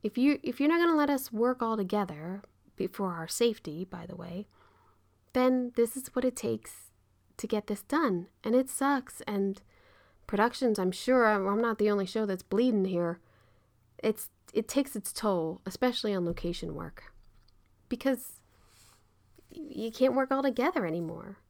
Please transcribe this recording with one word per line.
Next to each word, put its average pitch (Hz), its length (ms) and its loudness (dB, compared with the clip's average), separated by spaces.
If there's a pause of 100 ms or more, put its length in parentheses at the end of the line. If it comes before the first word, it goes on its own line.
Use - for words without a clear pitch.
If 214 140 -4
you, 277 260 4
if 240 160 -6
you're 285 100 4
not 339 100 4
gonna 339 180 4
let 294 120 4
us 269 220 -2
work 240 300 0
all 226 140 0
together, 185 680 -4 (320)
be-, 185 120 -2
for 185 260 -4
our 165 140 -8
safety, 190 580 0
by 175 200 -14
the 175 100 -14
way, 175 320 -10 (880)
then 254 420 2
this 233 200 2
is 262 180 -8
what 247 120 0
it 247 100 0
takes - 560 -6 (460)
to 214 100 -8
get 214 200 -2
this 208 160 -6
done. 220 440 0 (160)
And 220 120 0
it 262 140 4
sucks, 269 520 -2
and 196 400 -2 (680)
productions, 220 520 2
I'm 185 120 2
sure, 247 360 4
I'm, 202 200 2
I'm 202 140 2
not 226 160 0
the 208 140 2
only 196 140 0
show 214 200 -4
that's 190 180 -4
bleeding 214 420 2
here. 175 340 -2 (840)
It's, - 280 0 (240)
it 233 140 0
takes 269 280 0
its - 180 -8
toll, 180 520 -2
especially 226 480 0
on 180 120 0
location 175 500 -4
work, - 380 -14 (760)
because 247 520 -2 (1120)
y-, 330 140 -14
you 226 220 -6
can't 254 240 4
work 269 160 2
all 269 120 2
together 262 420 2
anymore. 165 520 -6 (120)